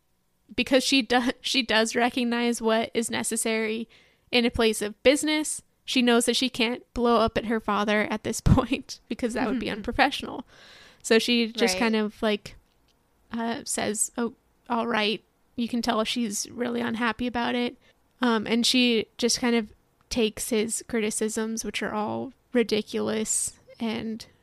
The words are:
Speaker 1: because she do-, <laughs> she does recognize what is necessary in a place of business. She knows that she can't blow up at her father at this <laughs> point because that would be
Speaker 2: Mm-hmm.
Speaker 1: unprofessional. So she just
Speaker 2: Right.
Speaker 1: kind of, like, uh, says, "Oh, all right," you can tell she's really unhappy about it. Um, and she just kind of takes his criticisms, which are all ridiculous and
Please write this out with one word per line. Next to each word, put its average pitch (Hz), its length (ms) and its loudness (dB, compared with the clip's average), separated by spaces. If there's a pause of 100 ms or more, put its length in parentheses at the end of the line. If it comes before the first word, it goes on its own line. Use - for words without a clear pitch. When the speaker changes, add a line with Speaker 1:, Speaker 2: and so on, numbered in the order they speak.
(560)
Speaker 1:
because 262 260 4
she 269 200 4
do-, 240 300 2
<laughs> - 100 -8
she - 200 -2
does 226 320 2
recognize 240 680 0
what 220 320 2
is 233 160 0
necessary 226 800 -2 (440)
in 240 140 4
a 220 40 2
place 220 300 2
of 208 220 -6
business. 302 580 2 (240)
She - 180 0
knows 240 240 6
that 233 100 2
she 254 120 0
can't 240 360 -2 (100)
blow 240 220 4
up 220 200 2
at 226 100 -4
her 226 120 0
father 208 520 2
at 214 120 -4
this 226 180 -4
<laughs> - 0 -
point - 680 2
because 233 260 -4
that 214 140 -2
would 254 100 -2
be 208 80 -4
Speaker 2:
Mm-hmm. - 120 -4
Speaker 1:
unprofessional. 254 680 -2 (560)
So 226 160 4
she 233 300 2
just 226 260 0
Speaker 2:
Right. 185 60 -2
Speaker 1:
kind 220 160 2
of, 214 260 -2
like, 214 320 -2 (800)
uh, 233 320 -6
says, - 520 -4
"Oh, 240 180 -4 (340)
all 233 180 -2
right," 214 360 0 (380)
you 233 80 -2
can 233 140 -4
tell 226 220 0
she's 220 460 -4
really 240 300 -4
unhappy 240 460 -4
about 240 280 -2
it. 247 220 -4 (460)
Um, 226 240 2
and 233 200 0
she 240 400 4 (120)
just 233 220 0
kind 240 160 2
of 214 160 -2 (360)
takes - 420 -2
his 220 380 -2
criticisms, 220 760 -4
which 208 180 -6
are 208 120 -4
all 226 380 -4 (200)
ridiculous 214 1080 -2 (200)
and 220 480 -6 (160)